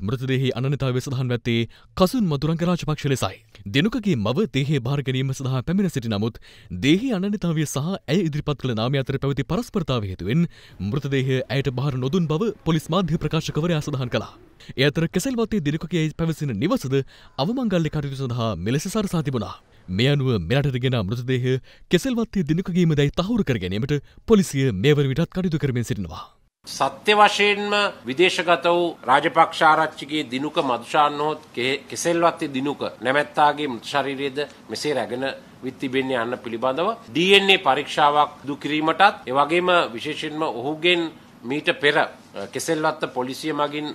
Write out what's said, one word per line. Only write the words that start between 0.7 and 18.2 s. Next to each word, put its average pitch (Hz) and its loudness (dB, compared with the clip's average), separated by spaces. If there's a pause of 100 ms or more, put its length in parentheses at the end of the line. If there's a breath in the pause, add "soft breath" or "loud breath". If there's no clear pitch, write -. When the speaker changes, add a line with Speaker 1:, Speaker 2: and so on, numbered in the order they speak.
Speaker 1:
සඳහන් 131 -4
වත්තේ 117 0 (240 soft breath)
කසුන් 196 4
මදුරංග 151 0
රාජපක්ෂ 165 0
ලෙසයි. 123 0 (260 soft breath)
දිනුකගේ 190 2
මව 113 0 (140)
දේහය 147 0
භාර 139 -2
ගැනීම 131 -2
සඳහා 131 -2
පැමිණ 185 0
සිටි 113 -4
නමුත් 107 -2 (360 loud breath)
දේහයේ 185 4
අනන්‍යතාවය 175 -2
සහ - -4 (240)
ඇය 160 0
ඉදිරිපත් 147 -2
කළ 127 -4
නාමය 127 0
අතර 135 -2
පැවති 139 -2
පරස්පරතාවය 160 -2
හේතුවෙන් 92 0 (360 loud breath)
මෘතදේහය 135 -2
ඇයට 135 -2
භාර 127 -2
නොදුන් 139 0
බව 165 0 (120)
පොලිස් 160 0
මාධ්‍ය 170 0
ප්‍රකාශකවරයා 156 -2
සඳහන් 131 -4
කළා. - -4 (400 loud breath)
ඒ 131 0
අතර 160 2
කෙසෙල්වත්තේ 226 -2
දිනුකගේ 156 -2
පැවසෙන 156 -2
නිවසද 143 0 (400 soft breath)
අවමංගල්‍ය 190 0
කටයුතු 143 -4
සඳහා 120 -2